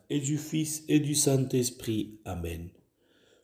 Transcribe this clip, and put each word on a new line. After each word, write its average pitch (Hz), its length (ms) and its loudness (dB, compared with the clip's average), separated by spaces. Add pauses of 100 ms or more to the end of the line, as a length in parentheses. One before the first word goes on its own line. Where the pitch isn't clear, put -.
et 143 120 0
du 143 180 0
Fils, 151 480 -4
et 151 140 6
du 147 160 0
Saint-Esprit. 123 1080 2
Amen. 87 440 -6 (760)